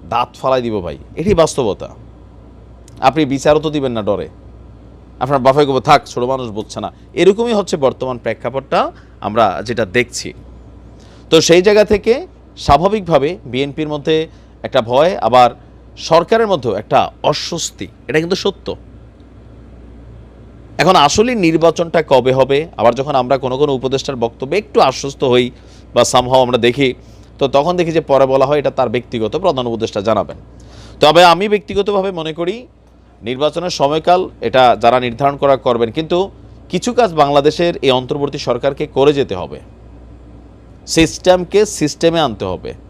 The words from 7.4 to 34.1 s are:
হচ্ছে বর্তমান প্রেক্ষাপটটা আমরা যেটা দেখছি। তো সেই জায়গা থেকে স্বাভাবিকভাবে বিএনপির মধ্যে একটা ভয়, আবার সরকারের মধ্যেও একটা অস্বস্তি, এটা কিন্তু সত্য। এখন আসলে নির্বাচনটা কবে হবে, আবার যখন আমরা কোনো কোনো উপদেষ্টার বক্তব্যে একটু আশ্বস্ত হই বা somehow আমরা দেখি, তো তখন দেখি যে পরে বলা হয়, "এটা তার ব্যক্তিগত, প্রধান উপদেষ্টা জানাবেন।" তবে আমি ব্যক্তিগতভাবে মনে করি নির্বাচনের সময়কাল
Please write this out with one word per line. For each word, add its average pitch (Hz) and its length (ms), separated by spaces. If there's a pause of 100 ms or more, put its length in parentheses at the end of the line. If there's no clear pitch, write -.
হচ্ছে 196 240
বর্তমান 127 400
প্রেক্ষাপটটা 135 760 (300)
আমরা 104 440
যেটা 117 200
দেখছি। 95 480 (960)
তো 160 120
সেই 170 200
জায়গা 208 240
থেকে 226 420 (300)
স্বাভাবিকভাবে 165 880
বিএনপির 139 420
মধ্যে 156 400 (360)
একটা 123 180
ভয়, 143 360
আবার 120 320 (480)
সরকারের 214 500
মধ্যেও 123 260
একটা 110 380 (120)
অস্বস্তি, - 640 (200)
এটা 147 120
কিন্তু 170 160
সত্য। - 400 (2000)
এখন 175 180
আসলে 214 400
নির্বাচনটা 165 720
কবে 127 260
হবে, 135 340 (100)
আবার 117 180
যখন 139 200
আমরা 131 220
কোনো 127 200
কোনো 143 160
উপদেষ্টার 131 420
বক্তব্যে 131 420
একটু 214 240
আশ্বস্ত 139 420
হই 123 280 (420)
বা 120 80
somehow 127 360
আমরা 123 200
দেখি, 123 360 (460)
তো 139 80
তখন 143 300
দেখি 165 140
যে 160 100
পরে 135 240
বলা 135 200
হয়, 147 140
"এটা 139 120
তার 123 180
ব্যক্তিগত, 110 460
প্রধান 135 320
উপদেষ্টা 110 340
জানাবেন।" 101 360 (640)
তবে 151 240
আমি 180 260
ব্যক্তিগতভাবে 196 600
মনে 160 220
করি 185 340 (540)
নির্বাচনের 147 480
সময়কাল 160 600 (120)